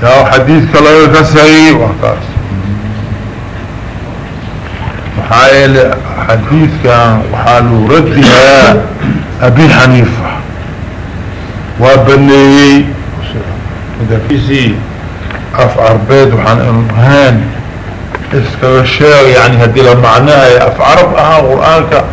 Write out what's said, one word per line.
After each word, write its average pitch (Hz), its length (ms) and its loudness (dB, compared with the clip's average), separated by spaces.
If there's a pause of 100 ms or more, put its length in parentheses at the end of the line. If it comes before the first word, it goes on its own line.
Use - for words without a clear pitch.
يا 131 280 4
حديث 131 320 2 (100)
فلا 151 460 4
كسي 156 520 4
وكاس. 110 560 -2 (3000)
حايل 135 600 2 (380)
حديث 143 400 0 (140)
كان 117 380 2 (120)
وحالو 117 540 0
ردها 131 960 2 (600)
أبي 123 280 4
حنيفة 127 600 2 (1500)
وبني 139 960 4 (1200)
إذا 110 180 -2 (100)
في 147 180 0
سي 131 280 0 (800)
أف 123 240 0
عربيد 117 540 2
وحان 113 260 0
إنهان 117 840 2 (920)
إسكا 131 480 0
الشيء 143 460 2
يعني 120 360 2
هدي 120 180 2
له 123 200 4
معناه 127 680 4
أف 113 140 -4
عرب 160 340 2
أها 156 220 2
قرآنك 151 760 0